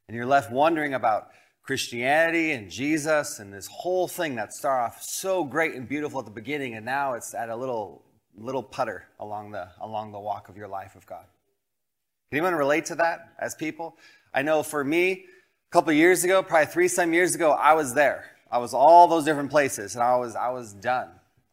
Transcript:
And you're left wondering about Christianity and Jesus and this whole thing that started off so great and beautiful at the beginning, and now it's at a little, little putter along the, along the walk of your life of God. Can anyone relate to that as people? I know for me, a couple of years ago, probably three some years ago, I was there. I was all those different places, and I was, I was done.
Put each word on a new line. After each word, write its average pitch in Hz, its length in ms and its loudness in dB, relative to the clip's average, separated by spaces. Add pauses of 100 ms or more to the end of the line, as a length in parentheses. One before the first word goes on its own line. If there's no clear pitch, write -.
And 107 80 -10
you're 120 100 -6
left 131 240 4
wondering 147 440 0
about 110 360 0 (320)
Christianity 156 880 0
and 110 180 -6
Jesus 147 680 -2
and 101 140 -14
this 95 160 -16
whole 180 400 -2
thing 160 260 -6
that 107 180 -6
started 131 340 -2
off - 160 -10
so 185 420 -4
great 147 300 -2
and 123 140 -12
beautiful 143 300 -6
at 117 80 -10
the 107 60 -18
beginning, 123 420 -8
and 110 100 -12
now 135 300 -4
it's 110 180 -12
at 113 160 -8
a 113 80 -8
little, 113 480 -8 (320)
little 123 260 -6
putter 110 440 -8 (140)
along 104 320 -12
the, 90 160 -12 (120)
along 110 300 -10
the 104 100 -12
walk 104 280 -8
of 92 80 -20
your 104 120 -14
life 95 280 -14
of 92 100 -20
God. 90 200 -18 (1040)
Can 131 80 -2
anyone 175 160 0
relate 151 320 2
to 170 100 -8
that 165 420 -2
as 117 160 -6
people? 160 420 -10 (400)
I 135 60 2
know 151 220 2
for 147 180 -4
me, 170 300 0
a - 580 -16
couple 165 200 4
of 151 60 4
years 165 280 4
ago, 185 180 2
probably 156 240 2
three 175 220 0
some 175 240 0
years 170 240 2
ago, 156 160 2
I 143 220 6
was 143 200 0
there. 131 380 0 (180)
I 120 80 -2
was 120 160 -4
all 165 320 10
those 160 180 2
different 143 240 0
places, 127 460 0
and 120 80 -2
I 123 140 4
was, 120 180 -2
I 104 140 -2
was 123 240 -8
done. 107 360 -4 (440)